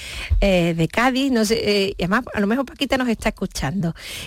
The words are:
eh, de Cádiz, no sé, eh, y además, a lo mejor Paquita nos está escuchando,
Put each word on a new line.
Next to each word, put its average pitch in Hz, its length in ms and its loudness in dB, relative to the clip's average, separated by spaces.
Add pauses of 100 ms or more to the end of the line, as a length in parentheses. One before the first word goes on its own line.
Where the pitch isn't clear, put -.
(420)
eh, 180 340 4
de 165 140 2
Cádiz, 262 420 2
no 226 140 4
sé, 220 180 0
eh, 202 340 0
y - 60 -4
además, 214 300 0
a 214 80 -2
lo 202 60 2
mejor 247 180 0
Paquita 269 320 -2
nos 254 100 -2
está 220 220 -2
escuchando, 175 640 -4 (320)